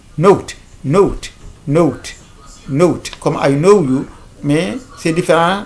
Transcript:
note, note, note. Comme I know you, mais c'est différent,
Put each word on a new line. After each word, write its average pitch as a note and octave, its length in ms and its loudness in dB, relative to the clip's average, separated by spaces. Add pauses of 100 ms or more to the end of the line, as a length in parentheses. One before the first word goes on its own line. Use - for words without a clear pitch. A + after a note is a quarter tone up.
(180)
note, F3 380 2 (300)
note, - 1300 -2 (540)
note. C#3 500 0
Comme D3+ 220 -4
I D3 120 2
know F3+ 300 4
you, C3 220 -2 (380)
mais E3 340 -2 (200)
c'est E3 160 -2
différent, E3+ 520 0